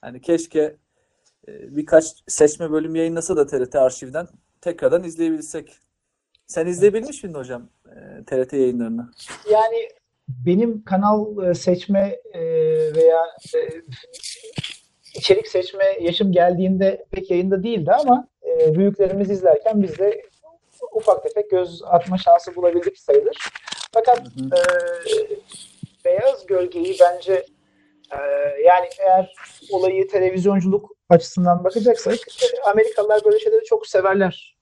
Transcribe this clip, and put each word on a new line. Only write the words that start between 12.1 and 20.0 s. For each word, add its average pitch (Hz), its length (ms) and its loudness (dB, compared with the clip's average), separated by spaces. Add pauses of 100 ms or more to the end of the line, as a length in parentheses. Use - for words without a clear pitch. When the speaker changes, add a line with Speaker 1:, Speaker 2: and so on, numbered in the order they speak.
Speaker 2:
e, - 80 -12 (540)
veya, 165 300 6 (300)
e, 480 40 2 (1600)
içerik 196 340 0
seçme 190 360 -4 (160)
yaşım 175 320 -2
geldiğinde 185 800 0
pek - 200 -8
yayında 190 320 0
değildi 196 300 -2
ama, 262 360 2 (140)
e, 160 320 2
büyüklerimiz 196 560 0
izlerken 196 520 2
biz 165 160 -4
de 208 240 -2 (680)